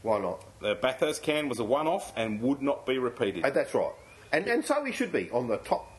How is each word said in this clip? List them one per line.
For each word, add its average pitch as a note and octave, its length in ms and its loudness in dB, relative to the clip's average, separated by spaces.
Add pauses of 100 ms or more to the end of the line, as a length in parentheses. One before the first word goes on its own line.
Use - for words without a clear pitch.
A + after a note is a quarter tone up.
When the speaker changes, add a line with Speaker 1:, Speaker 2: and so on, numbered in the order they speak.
Speaker 1:
Why A2 180 2
not? F2+ 240 -4 (160)
Speaker 2:
The G#2 160 0
Bathurst C#3+ 480 0
can D3+ 240 0
was A#2+ 100 -4
a A#2 60 0
one-off D#3 520 0
and A2 240 -2
would C3+ 220 0
not C#3 240 0
be C3 120 2
repeated. A#2+ 460 0
Speaker 1:
Oh, C#3 60 4
that's D3 240 0
right. E2+ 180 2 (400)
And, F3 140 2
and A#3+ 180 2
so D4 200 0
he B3+ 80 -4
should A#3 200 -2
be G2 200 0
on A#2+ 160 0
the G#2+ 100 2
top - 400 -2